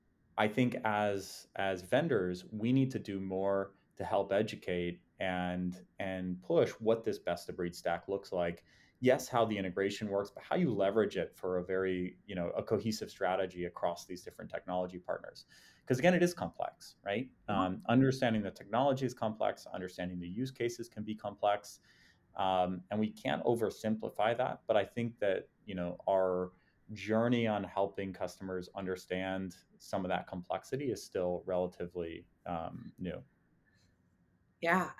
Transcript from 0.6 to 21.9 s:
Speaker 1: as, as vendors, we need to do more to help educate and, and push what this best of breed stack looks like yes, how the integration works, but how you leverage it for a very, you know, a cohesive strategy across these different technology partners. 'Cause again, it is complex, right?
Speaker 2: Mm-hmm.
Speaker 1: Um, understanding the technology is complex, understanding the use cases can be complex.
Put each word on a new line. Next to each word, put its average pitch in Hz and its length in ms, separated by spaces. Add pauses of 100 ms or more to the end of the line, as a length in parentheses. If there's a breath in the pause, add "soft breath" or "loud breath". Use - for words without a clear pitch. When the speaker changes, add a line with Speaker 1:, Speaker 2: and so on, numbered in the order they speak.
Speaker 1:
as, 104 640 (100)
as 95 240
vendors, 92 720
we 110 220
need 131 180
to 113 80
do 98 200
more 98 520 (260 soft breath)
to 98 80
help 98 280
educate 90 680 (200)
and, 90 600 (200)
and 92 420
push 160 300
what 113 320
this 101 160
best - 280
of 82 80
breed 87 180
stack 85 340
looks 98 240
like 87 320 (460 soft breath)
yes, 151 180
how 117 180
the 107 160
integration 98 460
works, 101 260
but - 140
how - 80
you 175 140 (140)
leverage 101 320
it 82 140 (100)
for 92 180
a 87 60
very, 92 520 (100)
you 101 80
know, 87 220
a 104 60
cohesive 107 480
strategy 92 560
across 87 400
these 90 200
different 87 240
technology 90 480
partners. - 480 (400 soft breath)
'Cause 127 140
again, 180 140
it 175 80
is 175 120
complex, - 720
right? 110 220 (220)
Speaker 2:
Mm-hmm. 101 120
Speaker 1:
Um, 92 280
understanding 123 540
the 95 80
technology 131 560
is 113 80
complex, 107 520
understanding 92 520
the 87 100 (140)
use 131 80
cases 120 380
can 107 160
be 107 100
complex. 104 640 (560 soft breath)